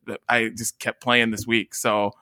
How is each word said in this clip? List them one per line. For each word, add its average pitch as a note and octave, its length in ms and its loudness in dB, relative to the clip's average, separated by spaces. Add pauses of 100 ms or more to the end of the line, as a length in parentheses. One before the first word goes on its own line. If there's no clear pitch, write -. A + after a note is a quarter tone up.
that A2 220 -10
I A2+ 280 2
just A2 220 -8
kept - 240 -6
playing A#2+ 300 4
this G#2 140 -6
week. A2+ 280 0
So G#2 480 0